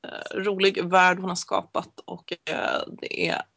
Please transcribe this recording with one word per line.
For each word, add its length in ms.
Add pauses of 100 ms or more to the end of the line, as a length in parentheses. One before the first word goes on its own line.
eh, 340
rolig 480
värld 340
hon 100
har 60
skapat 680
och, 280 (160)
eh, 380
det 420
är 120 (140)